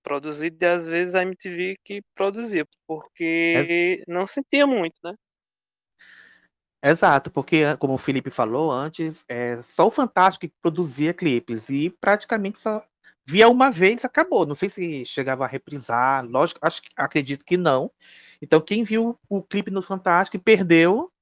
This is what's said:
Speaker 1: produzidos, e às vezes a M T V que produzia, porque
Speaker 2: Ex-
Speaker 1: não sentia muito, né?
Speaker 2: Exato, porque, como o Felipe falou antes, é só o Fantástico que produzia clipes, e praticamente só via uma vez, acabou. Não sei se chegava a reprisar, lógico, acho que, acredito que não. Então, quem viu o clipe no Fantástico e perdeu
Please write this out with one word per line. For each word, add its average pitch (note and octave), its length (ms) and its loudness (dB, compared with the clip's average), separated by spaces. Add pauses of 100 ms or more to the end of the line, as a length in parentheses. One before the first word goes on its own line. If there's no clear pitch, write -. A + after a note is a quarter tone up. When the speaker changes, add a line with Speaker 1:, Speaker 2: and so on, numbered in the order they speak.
Speaker 1:
produzidos, D3+ 580 -8
e F3+ 60 0
às F3 220 0
vezes F3 260 -2
a F#3 80 2
M F#3 140 -4
T - 140 -14
V F3+ 340 -6
que G3+ 180 -12 (140)
produzia, G3 500 -4 (220)
porque E3 680 -4 (140)
Speaker 2:
Ex- F3 400 -2
Speaker 1:
não F3+ 180 -4
sentia C#4 400 0
muito, G3+ 380 -2
né? F3 100 -12 (1700)
Speaker 2:
Exato, D#3 460 4
porque, D#3 340 0 (140)
como C3+ 160 -2
o B2+ 60 -4
Felipe C3+ 320 -4
falou B2+ 400 -2
antes, D#3 560 -8
é A#2+ 340 -6
só - 260 2
o A3+ 40 2
Fantástico F#3 560 0
que - 140 -16
produzia D#3 520 -2
clipes, A#2+ 560 -4
e D3 220 -2 (100)
praticamente G#3 560 -2
só G#3+ 260 -6 (440)
via G#3 220 8
uma B3+ 220 4
vez, F#3+ 340 2
acabou. D4 400 0
Não D3 80 -8
sei G3 160 -4
se D#3+ 340 -8
chegava C3+ 420 -4
a - 20 -8
reprisar, C3 840 -2
lógico, C#3+ 320 0
acho - 220 -4
que, - 120 -20
acredito C#3+ 480 -4
que F3+ 140 0
não. D3+ 340 2 (480)
Então, D#3 220 4
quem A3 220 -2
viu A3+ 340 -2 (100)
o G3 140 -4
clipe G3 300 -6
no F#3+ 100 -4
Fantástico F#3 560 0
e - 20 -6
perdeu F#3 720 4 (100)